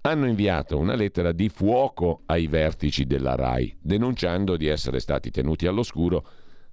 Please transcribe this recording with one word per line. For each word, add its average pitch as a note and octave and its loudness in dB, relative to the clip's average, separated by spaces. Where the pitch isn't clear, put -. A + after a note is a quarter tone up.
hanno D3 2
inviato F#2+ 0
una F2 0
lettera F#2+ 0
di F2+ 0
fuoco G2+ 0
ai E2 2
vertici D#2 0
della C2 0
rai, B1+ -2
denunciando F#2+ 0
di D#2 -2
essere C2 -2
stati C2+ -2
tenuti D#2 0
all'oscuro F2 0